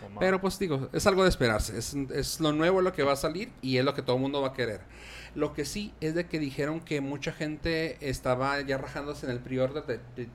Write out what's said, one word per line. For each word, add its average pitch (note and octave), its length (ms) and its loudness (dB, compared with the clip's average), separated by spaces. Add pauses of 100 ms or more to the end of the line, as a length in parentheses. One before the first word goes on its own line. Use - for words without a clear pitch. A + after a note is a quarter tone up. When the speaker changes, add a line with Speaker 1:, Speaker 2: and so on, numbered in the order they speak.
Speaker 1:
No G2+ 60 -12
mames. G#2 100 -12
Speaker 2:
Pero, F#3 200 4
pues, F#3 200 -2
digo, D3 340 0
es D#3 140 4
algo F#3+ 160 6
de F#3 60 10
esperarse. A2 460 2
Es, A#2 200 -6
es C3+ 440 -2
lo D#3 120 4
nuevo E3+ 300 4
lo F#3 120 2
que D#3 80 0
va C#3 120 6
a - 20 4
salir E3 360 -4 (120)
y C3 140 2
es B2+ 80 6
lo C#3+ 100 2
que C#3 80 -4
todo B2+ 140 2
el C3 40 2
mundo C#3 220 0
va C3+ 60 2
a C3+ 40 -8
querer. A2+ 280 -2 (520)
Lo D3 200 0
que D3 120 -2
sí G#3 340 -6
es D#3 140 -2
de E3+ 140 0
que E3+ 100 -4
dijeron D3 440 -2
que D3 200 -2
mucha C#3+ 300 -4
gente D#3+ 640 -2 (100)
estaba C3+ 540 0
ya C3+ 160 0
rajándose C#3+ 480 -6
en C3 60 -2
el A#2+ 80 -2
pre-order C3 480 -2
de, A#2 120 -2 (160)
de, A#2+ 200 -8